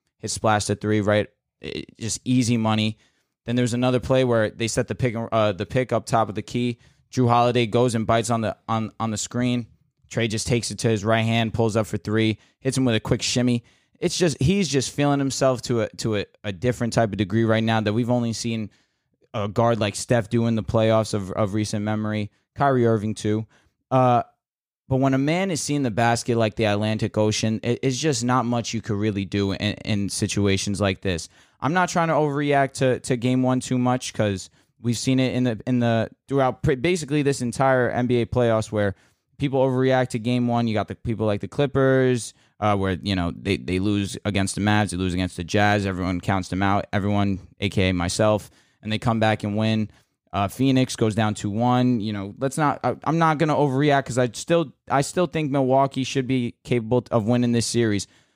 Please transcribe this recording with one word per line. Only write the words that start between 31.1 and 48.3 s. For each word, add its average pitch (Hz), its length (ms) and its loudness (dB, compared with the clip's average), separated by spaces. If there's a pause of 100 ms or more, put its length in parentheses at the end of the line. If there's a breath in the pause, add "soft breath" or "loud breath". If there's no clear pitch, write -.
I'm 143 120 -2
not 180 140 2
trying 165 220 0
to 156 60 2
overreact 143 580 2
to, 127 280 0
to - 140 -2
game 127 260 0
one 127 200 2
too 127 160 -2
much 123 360 0
'cause 101 360 -2 (300 soft breath)
we've 113 180 -2
seen 131 220 0
it 127 140 0
in 127 120 0
the, 117 200 -2
in 127 140 0
the 113 300 2 (180)
throughout 135 340 0
pre-, 151 140 2
basically 151 480 0
this 135 180 0
entire 127 480 2
N 123 160 0
B 120 160 2
A 113 60 0
playoffs 113 440 0
where 104 220 0 (460 soft breath)
people 135 260 0
overreact 127 440 2
to 123 100 -4
game 120 280 0
one. 120 200 2
You 110 80 0
got 101 140 0
the 98 60 -8
people 110 300 -4
like 104 160 0
the 101 60 -8
Clippers, 131 880 2 (240 soft breath)
uh, 104 160 2
where, 95 160 0 (100)
you 98 140 0
know, 87 200 0
they, 98 220 -2
they 73 220 -2
lose 101 360 0 (100)
against 98 280 -2
the 95 80 -4
Mavs, 104 300 0
they 87 60 -6
lose 90 180 -2
against 90 220 -4
the 90 60 -6
Jazz. 104 440 0
Everyone 90 340 -4
counts 95 280 -2
them 92 120 -2
out. 98 320 0
Everyone, 101 460 0 (200)
A 101 100 -2
K 92 200 0
A 92 40 0
myself, 98 580 0 (320 soft breath)